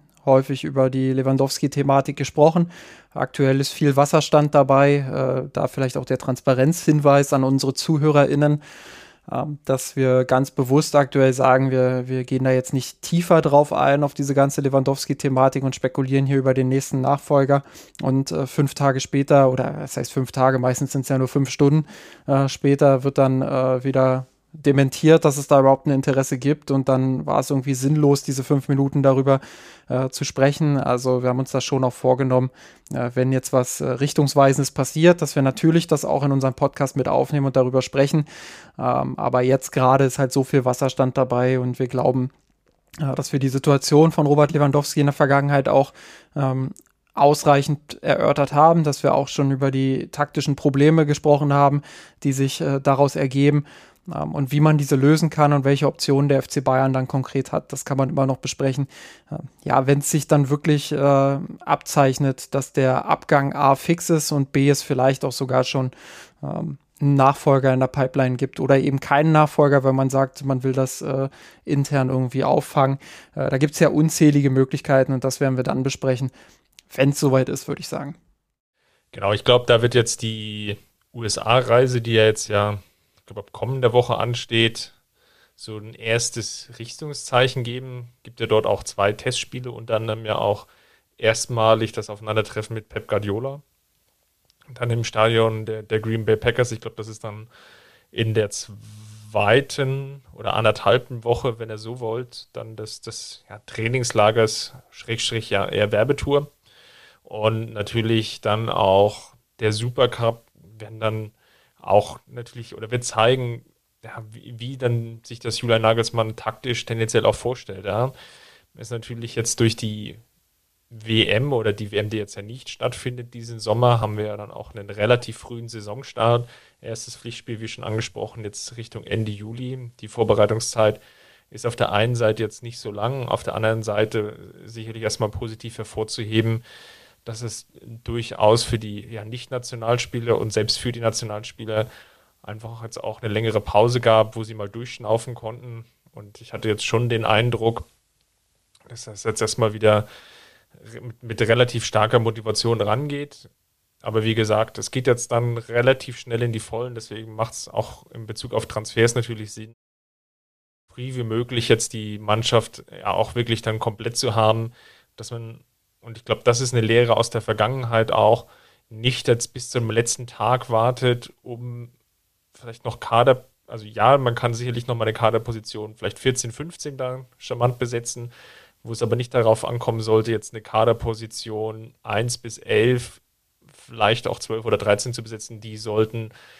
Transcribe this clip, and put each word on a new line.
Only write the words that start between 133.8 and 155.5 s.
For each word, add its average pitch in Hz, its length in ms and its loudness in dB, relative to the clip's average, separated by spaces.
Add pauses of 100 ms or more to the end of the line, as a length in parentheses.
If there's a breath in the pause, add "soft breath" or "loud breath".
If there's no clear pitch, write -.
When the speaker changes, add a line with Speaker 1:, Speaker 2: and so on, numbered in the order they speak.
Speaker 2:
Seite 107 560 -4 (260)
sicherlich 113 380 -16
erstmal 107 280 -4
positiv 110 480 -12
hervorzuheben, 113 880 -2 (600 loud breath)
dass 113 160 -14
es 117 260 -12 (160)
durchaus 117 800 0
für 117 140 -4
die, 104 300 -10
ja, 110 160 -14
Nicht-Nationalspieler 117 1120 -4
und 110 160 -4
selbst 107 260 -2
für 120 140 -4
die 120 80 -12
Nationalspieler 110 880 -4 (560 soft breath)
einfach 110 400 -16
jetzt - 200 -14
auch - 200 -10
eine 110 100 -6
längere 107 300 0
Pause 120 400 2
gab, 110 340 4
wo 110 80 -8
sie 110 80 -14
mal 104 160 -10
durchschnaufen 117 640 -6
konnten. 117 520 -14 (260)
Und 104 300 -20
ich - 100 -20
hatte 110 160 -6
jetzt 104 160 -2
schon 117 240 0
den 113 160 -2
Eindruck, 113 640 0 (1000)
dass - 160 -18
das 104 200 -16
jetzt 113 160 -4
erstmal 110 320 -2
wieder 107 340 2 (880 loud breath)
re-, 117 80 -18
mit, 117 220 -18
mit 113 180 -10
relativ 117 460 4
starker 110 320 2
Motivation 110 640 0
rangeht. 143 640 -4 (540)
Aber 110 200 -2
wie 110 120 -2
gesagt, 107 420 0
es - 140 -10
geht 127 160 -4
jetzt 120 260 0
dann 120 240 -2